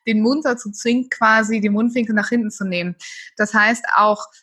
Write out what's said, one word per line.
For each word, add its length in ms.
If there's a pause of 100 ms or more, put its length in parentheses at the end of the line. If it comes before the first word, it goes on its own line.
den 160
Mund 220
dazu 280
zwingt, 380
quasi 520
die 80
Mundwinkel 440
nach 140
hinten 240
zu 140
nehmen. 320 (400)
Das 160
heißt, 320 (100)
auch 320 (160)